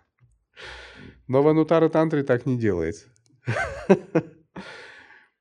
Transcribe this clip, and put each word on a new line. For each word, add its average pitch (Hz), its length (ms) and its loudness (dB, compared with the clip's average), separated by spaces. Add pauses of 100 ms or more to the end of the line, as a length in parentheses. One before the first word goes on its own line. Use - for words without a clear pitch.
(1300)
Но 131 140 2
в 147 60 2
Анутара 160 420 4
Тантре 156 340 0
так 123 220 0
не 127 120 -2
делается. 87 500 -4 (380)
<laughs> - 1000 -2 (960)